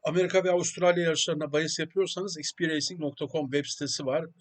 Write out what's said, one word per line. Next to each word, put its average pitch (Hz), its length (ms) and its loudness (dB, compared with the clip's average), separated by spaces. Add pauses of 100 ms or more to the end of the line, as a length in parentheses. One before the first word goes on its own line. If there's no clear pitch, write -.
Amerika 175 400 2
ve 185 80 2
Avustralya 175 520 2
yarışlarına 156 480 0
bahis 151 280 0
yapıyorsanız 180 600 -2
X - 160 -8
P 170 120 -2
racing 160 320 -2
nokta 143 320 -4
com 127 200 -2
web 143 140 0
sitesi 143 400 -6
var. 143 200 0 (160)